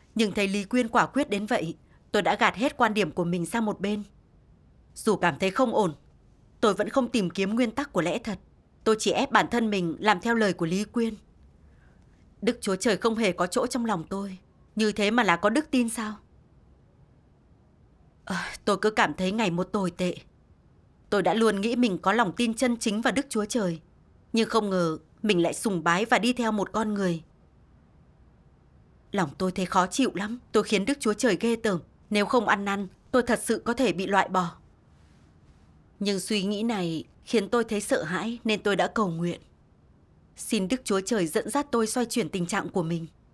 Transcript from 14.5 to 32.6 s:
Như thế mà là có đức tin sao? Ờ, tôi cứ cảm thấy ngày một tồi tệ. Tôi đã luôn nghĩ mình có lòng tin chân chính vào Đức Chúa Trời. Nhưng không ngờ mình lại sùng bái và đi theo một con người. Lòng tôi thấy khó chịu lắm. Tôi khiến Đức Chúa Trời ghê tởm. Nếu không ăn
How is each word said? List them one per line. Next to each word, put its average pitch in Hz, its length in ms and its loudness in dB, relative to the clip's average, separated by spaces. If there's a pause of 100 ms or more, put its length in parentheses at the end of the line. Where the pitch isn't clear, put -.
Như 214 160 2
thế 202 200 2
mà 233 120 4
là 180 120 4
có 208 140 2
đức 294 220 0
tin 247 180 2
sao? 214 240 -6 (2000)
Ờ, 190 100 -6 (300)
tôi 202 160 2
cứ 214 80 2
cảm 208 240 2
thấy 185 180 -2
ngày 214 200 0
một 170 120 0
tồi 185 280 -4
tệ. 180 240 -4 (920)
Tôi 202 120 2
đã 175 120 4
luôn 214 280 2
nghĩ 233 140 -2
mình 233 220 2
có 190 160 0
lòng 220 220 2
tin 233 180 0
chân 240 240 0
chính 220 240 -2
vào 220 120 0
Đức 277 160 -2
Chúa 208 160 -2
Trời. 185 340 -2 (540)
Nhưng 226 160 2
không 214 200 2
ngờ 170 280 0 (260)
mình 202 180 4
lại 165 120 2
sùng 185 300 -2
bái 175 220 2
và 226 140 4
đi 233 140 0
theo 233 180 -2
một 202 200 -4
con 214 220 -2
người. 180 300 -2 (1900)
Lòng 180 260 0
tôi 185 140 -2
thấy 185 140 -4
khó 185 220 2
chịu 233 280 0
lắm. 214 240 -6 (120)
Tôi 214 120 4
khiến 196 220 0
Đức 277 140 -2
Chúa 214 140 0
Trời 208 260 2
ghê 233 160 0
tởm. 214 240 -2 (300)
Nếu 208 160 2
không 247 220 2
ăn 202 180 2